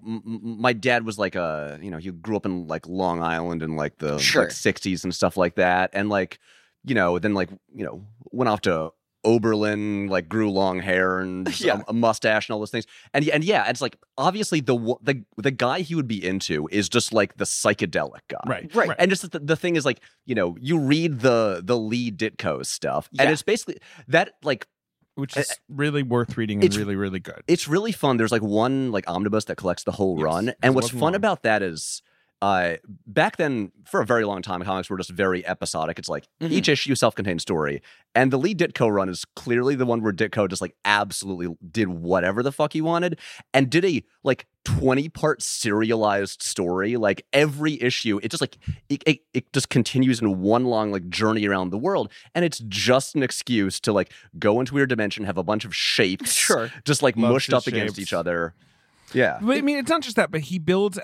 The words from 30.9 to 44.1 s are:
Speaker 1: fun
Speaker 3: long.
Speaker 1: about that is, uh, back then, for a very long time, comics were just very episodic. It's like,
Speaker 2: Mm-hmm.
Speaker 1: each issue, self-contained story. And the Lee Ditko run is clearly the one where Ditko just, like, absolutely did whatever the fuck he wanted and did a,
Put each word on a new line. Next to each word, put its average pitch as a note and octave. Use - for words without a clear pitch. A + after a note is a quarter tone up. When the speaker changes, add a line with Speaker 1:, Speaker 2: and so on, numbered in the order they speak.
Speaker 1:
fun D#3+
Speaker 3:
long. -
Speaker 1:
about G3+
that G#2+
is, E2
uh, F#2
back D#3
then, B2
for G3
a A#2+
very A#2
long G2
time, F2+
comics F#2+
were G2
just F#2
very F2+
episodic. E2
It's -
like, D2+
Speaker 2:
Mm-hmm. D#3+
Speaker 1:
each F#3
issue, C3+
self-contained G2
story. D2
And B2+
the C3+
Lee F3
Ditko C#3+
run G2
is F2+
clearly B2+
the B2+
one A#2
where G#2+
Ditko G2+
just, F#2
like, F#2
absolutely G2
did G#2+
whatever F2+
the C#3
fuck D3+
he D#3
wanted E3+
and C3+
did F3
a, D#3+